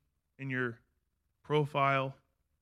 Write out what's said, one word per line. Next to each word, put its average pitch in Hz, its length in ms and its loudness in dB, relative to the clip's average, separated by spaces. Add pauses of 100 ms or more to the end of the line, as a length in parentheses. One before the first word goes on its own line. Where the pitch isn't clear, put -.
(400)
in 135 100 -8
your 127 300 -4 (640)
profile. 139 720 0 (460)